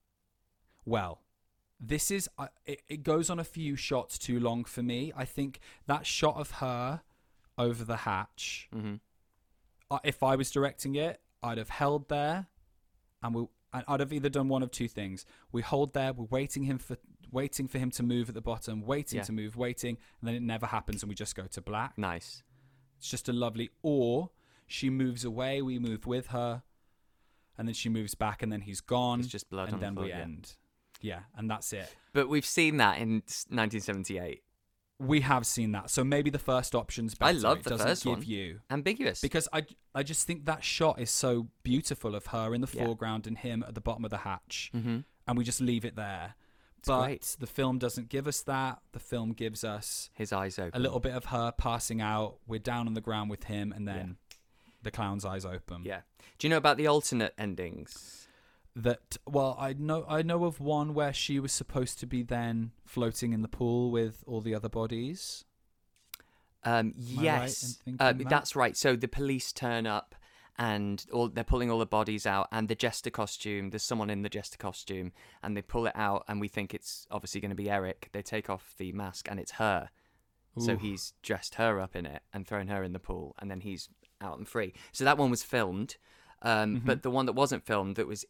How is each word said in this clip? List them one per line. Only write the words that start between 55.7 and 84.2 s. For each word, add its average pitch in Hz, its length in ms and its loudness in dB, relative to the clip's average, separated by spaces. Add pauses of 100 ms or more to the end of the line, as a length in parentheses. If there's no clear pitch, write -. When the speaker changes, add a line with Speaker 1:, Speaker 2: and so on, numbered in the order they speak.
Speaker 2:
Yeah. 95 180 -6 (360)
Do - 80 0
you 156 40 4
know 160 60 8
about 147 200 8
the 151 100 4
alternate 139 500 4
endings? - 920 -8 (480)
Speaker 1:
That, 120 400 0 (100)
well, 135 320 2
I 135 140 -2
know, 151 360 -2
I 156 140 2
know 170 220 2
of 160 160 -2
one 147 340 0
where 147 180 2
she 139 280 0
was 135 120 -2
supposed - 460 -2
to 127 80 -8
be 123 160 0
then 117 480 0 (140)
floating 117 480 0
in 110 100 2
the 110 60 0
pool 120 420 2
with 113 360 0
all 113 140 -2
the 110 140 -2
other 107 140 -2
bodies. 117 760 -4 (1200)
Speaker 2:
Um, 117 80 4
Speaker 1:
Am 113 120 6
I 110 80 0
right 123 260 -6
in 156 60 4
Speaker 2:
yes. 131 600 0
Speaker 1:
thinking 127 220 -4
Speaker 2:
Uh, 123 60 10
Speaker 1:
that? 131 160 0
Speaker 2:
that's 147 280 4
right. 120 200 4
So 131 200 6
the 117 120 -2
police 139 440 -2
turn 117 340 0
up - 280 -2 (420)
and 104 560 0
all, 120 160 4
they're 113 160 -2
pulling 123 260 4
all 113 80 4
the 113 80 4
bodies 107 400 2
out 98 240 4
and 110 180 2
the 113 60 2
jester - 360 0
costume, 101 600 -4
there's 104 140 -4
someone 107 260 0
in 101 120 0
the 104 60 -2
jester - 300 -8
costume 92 540 -6 (300)
and 101 140 -4
they 101 60 -4
pull 117 240 0
it - 100 -2
out 104 320 2
and 104 120 -2
we 104 80 -2
think 101 260 -4
it's - 360 -10
obviously 101 300 -6
gonna 101 140 -4
be 101 160 -2
Eric. 95 420 0
They 101 100 -6
take 107 280 -4
off - 260 -8
the 92 160 -6
mask 98 380 -8
and 98 80 -6
it's - 140 -10
her. 98 380 2 (680)
So 117 140 2
Speaker 1:
Ooh. 113 40 2
Speaker 2:
he's 101 360 -4 (100)
dressed - 340 -4
her 110 240 4
up 92 140 -6
in 87 120 -4
it 73 160 -10 (100)
and 98 140 -8
thrown 101 220 -4
her 98 140 0
in 90 100 -2
the 92 60 -6
pool 85 400 -8
and 101 120 -10
then 95 100 -8
he's 98 280 -8 (320)